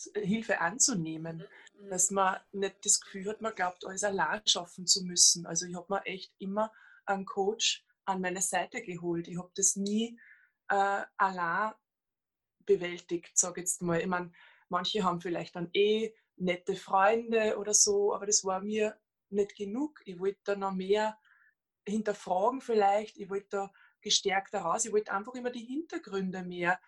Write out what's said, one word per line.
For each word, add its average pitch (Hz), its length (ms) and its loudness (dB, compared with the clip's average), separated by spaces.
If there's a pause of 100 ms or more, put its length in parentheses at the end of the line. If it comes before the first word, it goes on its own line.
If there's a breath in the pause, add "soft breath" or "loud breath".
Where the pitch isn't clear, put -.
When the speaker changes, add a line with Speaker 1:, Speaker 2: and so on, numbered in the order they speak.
(160)
Speaker 1:
Hilfe 208 460 0
anzunehmen, 165 880 0 (260 loud breath)
Speaker 2:
Mhm. 202 160 -18
Speaker 1:
dass 185 220 2
man 190 280 2 (120)
nicht 196 340 -4
das - 160 4
Gefühl 196 280 -10
hat, 214 120 -8
man 214 140 -4
glaubt, 180 300 -2
alles 190 180 -6
allein 196 420 0
schaffen 180 400 0
zu 190 180 4
müssen. 175 440 4
Also 170 180 -2
ich 175 100 -10
hab 175 140 -12
mir 196 160 -2
echt 190 340 -10
immer 208 320 -4 (340 loud breath)
einen 196 200 -2
Coach - 580 -2 (220)
an 190 160 -2
meine 185 200 -2
Seite 185 420 -2
geholt. 170 440 -6
Ich 175 100 -8
hab 175 180 -10
das 196 200 2
nie, 214 440 -2 (500 loud breath)
äh, 196 340 2 (140)
allein 190 560 0 (920)
bewältigt, 175 720 0
sag 175 200 0
ich 180 60 -8
jetzt - 180 -4
mal. 170 200 2
Ich - 60 -4
mein, 180 260 -4 (360 loud breath)
manche 185 340 0
haben 175 180 2
vielleicht 170 340 -6
dann 170 180 -4
eh 214 400 4 (240 soft breath)
nette 180 380 0
Freunde 220 840 4
oder 202 160 -2
so, 202 400 4
aber 196 120 -4
das 202 180 2
war 190 180 0
mir 214 380 -2 (300)
nicht 202 260 -2
genug. 202 500 -6
Ich 180 140 -12
wollte 196 240 -2
da 202 120 -2
noch 196 180 -4
mehr 208 440 2 (720 soft breath)
hinterfragen 214 720 0
vielleicht, 214 560 2
ich 196 120 -12
wollte 196 200 -6
da 196 240 -4 (280 soft breath)
gestärkter 196 600 0
raus, 185 240 0
ich 220 60 -6
wollte 208 200 0
einfach 214 240 -4
immer 247 160 -4
die 240 140 -10
Hintergründe 196 760 -6
mehr 175 440 0